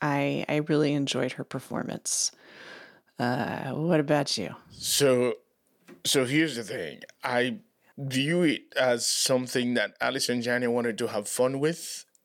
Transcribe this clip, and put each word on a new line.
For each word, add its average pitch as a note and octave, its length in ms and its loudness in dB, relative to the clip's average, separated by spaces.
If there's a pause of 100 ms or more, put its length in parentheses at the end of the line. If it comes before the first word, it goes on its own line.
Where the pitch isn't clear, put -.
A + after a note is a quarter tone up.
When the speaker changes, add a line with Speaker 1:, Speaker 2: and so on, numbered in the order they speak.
Speaker 1:
I, C#3 480 0
I D3 80 0
really D3+ 360 2
enjoyed C3+ 400 0
her C3 120 -10
performance. - 880 -4 (840)
Uh, B2+ 520 -2
what D#3+ 300 2
about C#3+ 380 0
you? F2 160 -6 (160)
Speaker 2:
So, B2 640 2 (720)
so C3+ 200 4
here's C#3+ 320 2
the A#2 60 -6
thing. F#2 380 -8 (240)
I B2 340 0 (400)
view C#3 440 0
it C#3+ 200 2 (160)
as B2 280 2
something B2 680 2
that G#2 260 0
Allison B2 420 0
Janney B2 260 0
wanted A#2+ 300 0
to A#2 100 0
have G#2 200 -4
fun C3 320 0
with, - 440 -4 (200)